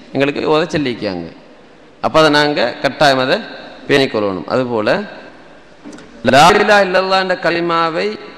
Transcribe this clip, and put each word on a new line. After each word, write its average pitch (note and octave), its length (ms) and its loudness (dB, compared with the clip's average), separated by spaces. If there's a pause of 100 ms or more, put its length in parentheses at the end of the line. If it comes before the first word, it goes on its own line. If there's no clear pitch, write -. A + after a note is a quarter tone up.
(120)
எங்களுக்கு C#3+ 380 -2
ஓத D#3 160 2
சொல்லிக்காங்க. G#2 680 -4 (680)
அப்ப C3 180 0
அதை D#3 120 4
நாங்க D3 520 0
கட்டாயம் C3+ 360 2
அதை C#3 200 0 (500)
பேணிக்கொள்ளணும். G#2+ 580 0
அதுபோல A#2+ 540 -2 (1200)
லா C3+ 280 6
இலாஹ G#3 340 4
இல்லல்லாஹ் F#3+ 360 0
என்ற F#3 220 -2
கலிமாவை E3+ 760 -2 (200)